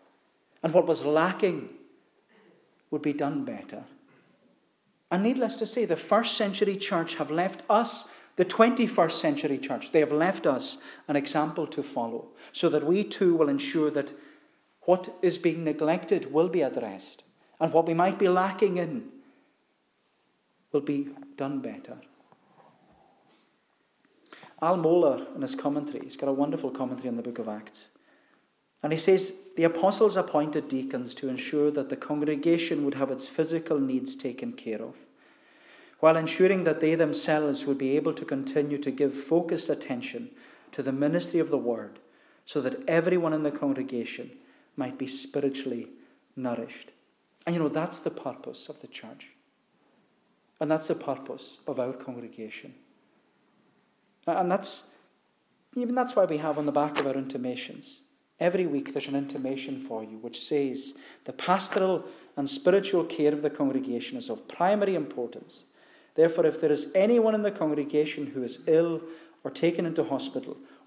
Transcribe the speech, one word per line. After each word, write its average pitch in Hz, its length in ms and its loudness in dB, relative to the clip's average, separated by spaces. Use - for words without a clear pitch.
and 156 120 0
what 170 120 6
was 139 200 0
lacking 160 640 2
would 151 100 -4
be 143 140 -2
done 143 320 -2
better. 104 380 -12
And 185 120 2
needless 240 340 0
to 220 100 -2
say, 233 180 -2
the 170 120 0
first 233 400 2
century 196 400 0
church 165 400 -2
have 147 140 -4
left 180 380 -2
us, - 420 2
the 180 100 6
twenty-first 226 760 4
century 143 380 0
church, - 340 -6
they 160 80 8
have 147 120 4
left 175 340 2
us 131 320 0
an 147 100 0
example 156 500 0
to - 160 -6
follow, 117 460 -4
so - 160 2
that 147 180 2
we 190 180 4
too 180 300 4
will 160 140 4
ensure 147 420 0
that 143 220 -2
what 185 360 2
is 170 160 2
being 165 280 0
neglected 151 680 0
will 165 160 4
be 175 140 2
addressed, 113 640 -6
and 160 120 0
what 160 140 4
we 165 80 2
might 190 240 2
be 190 100 4
lacking 185 500 2
in 160 320 -4
will 147 80 2
be 143 300 -4
done 139 240 -6
better. - 380 -12
Al 175 160 4
Mohler, 160 560 4
in 143 80 -6
his 127 120 -4
commentary, 143 500 -4
he's - 120 -16
got 139 140 -2
a - 20 2
wonderful 135 380 0
commentary 127 380 -6
on 117 80 -4
the 113 60 -6
book 120 160 -8
of 110 100 -6
Acts. - 400 -12
And 160 100 -2
he 160 60 -2
says, 185 360 4
"The 165 80 2
apostles 190 520 4
appointed 151 520 0
deacons 131 460 -6
to 135 140 -6
ensure 147 420 0
that 143 180 -2
the 143 80 -4
congregation 151 880 0
would 139 100 0
have 135 160 -2
its 131 160 -6
physical 160 520 -2
needs 131 380 -2
taken 120 360 -8
care 110 300 -8
of, - 140 -12
while 160 160 8
ensuring 185 480 4
that 160 160 2
they 160 160 4
themselves 151 680 2
would 135 140 0
be 135 180 2
able - 180 2
to - 100 -10
continue 143 540 -2
to 143 120 -4
give 135 240 0
focused 170 540 0
attention 123 640 -6
to 139 100 -8
the 135 80 -2
ministry 147 480 0
of 160 120 2
the 139 80 2
word, 113 420 -4
so - 160 -2
that 127 280 -4
everyone 165 440 4
in 156 120 0
the 143 80 0
congregation 131 840 -4
might 131 240 -6
be 131 80 -4
spiritually 135 840 -4
nourished." 117 560 -8
And, 175 80 0
you 165 80 0
know, 147 60 2
that's 156 320 -4
the 156 100 -4
purpose - 580 -12
of 151 120 -16
the 127 80 -18
church. - 420 -18
And 151 100 -2
that's 156 180 -2
the 165 80 -2
purpose - 640 -10
of 131 100 -6
our 127 140 -2
congregation. 117 800 -14
A-, 170 120 0
and 180 120 2
that's, - 340 -2
even 240 180 -2
that's 247 220 0
why 196 80 6
we 160 140 0
have 151 200 -2
on 151 80 0
the 147 60 0
back 147 260 2
of 143 80 0
our 135 80 0
intimations, 127 840 -8
every 180 280 2
week 139 260 -2
there's 143 160 -4
an 139 80 -6
intimation 135 640 -6
for 110 220 -8
you 110 160 -12
which 117 220 -12
says, 139 540 -2
"The - 80 -10
pastoral 190 720 0
and 139 120 -4
spiritual 180 560 2
care 160 280 2
of 147 100 -2
the 147 80 0
congregation 135 640 -2
is 120 140 -8
of - 180 -8
primary 196 460 2
importance. - 720 -8
Therefore, 165 320 6
if 156 140 2
there 151 120 4
is 143 220 -2
anyone 220 400 6
in 214 80 0
the 208 80 2
congregation 147 760 0
who 135 160 -6
is 123 240 -8
ill 165 360 4
or 135 80 -6
taken 170 360 0
into 156 180 0
hospital - 520 -6